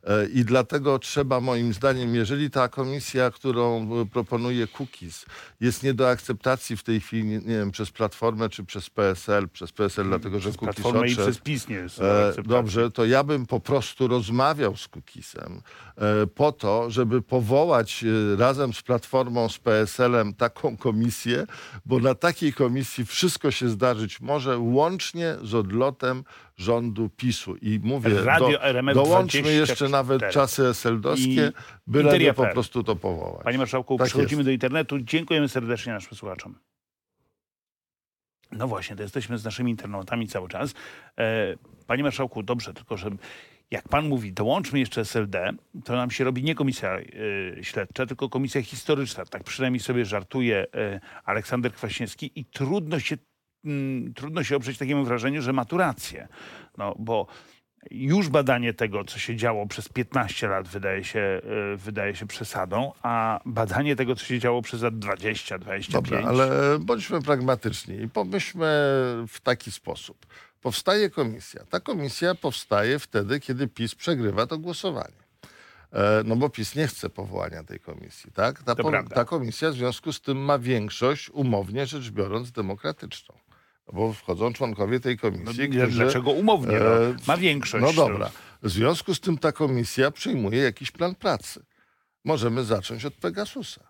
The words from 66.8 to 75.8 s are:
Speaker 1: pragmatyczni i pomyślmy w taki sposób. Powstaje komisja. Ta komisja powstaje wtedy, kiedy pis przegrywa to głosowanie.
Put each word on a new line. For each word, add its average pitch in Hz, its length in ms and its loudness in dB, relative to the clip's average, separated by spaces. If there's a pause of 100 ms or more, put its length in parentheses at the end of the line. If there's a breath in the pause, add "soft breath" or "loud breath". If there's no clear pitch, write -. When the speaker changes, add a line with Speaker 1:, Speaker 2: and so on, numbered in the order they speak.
Speaker 1:
pragmatyczni 123 800 -2
i 113 80 -6
pomyślmy 185 560 -2 (640)
w - 160 -18
taki 117 280 0
sposób. - 540 -12 (360 loud breath)
Powstaje 190 480 0
komisja. - 600 -6
Ta 185 100 -2
komisja 175 560 -2
powstaje 120 640 0
wtedy, 110 400 -2
kiedy 131 280 -4
pis - 280 -4
przegrywa 117 520 0
to 160 100 -6
głosowanie. 160 640 -8 (720 loud breath)